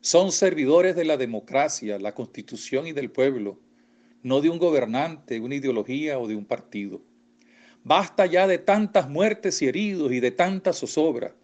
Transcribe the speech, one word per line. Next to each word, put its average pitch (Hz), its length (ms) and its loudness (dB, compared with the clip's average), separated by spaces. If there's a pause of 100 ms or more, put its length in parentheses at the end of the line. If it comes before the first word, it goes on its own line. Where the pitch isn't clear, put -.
Son 185 320 4
servidores 170 640 2
de 170 80 -2
la 156 120 0
democracia, 117 800 -4
la 104 160 -6
Constitución 127 720 -8
y 165 60 -10
del 139 180 -6
pueblo, 127 480 -2 (640)
no 131 180 0
de 160 100 4
un 170 80 -4
gobernante, 143 840 0
una 127 160 -6
ideología 135 640 -2
o 117 100 -6
de 107 80 -4
un 101 80 -8
partido. - 580 -8 (800)
Basta 185 440 2
ya 180 200 4
de 180 120 2
tantas 202 500 2
muertes 196 540 0
y 139 40 2
heridos 165 460 0
y 123 80 0
de 123 100 2
tanta 185 420 0
zozobra. 156 720 -2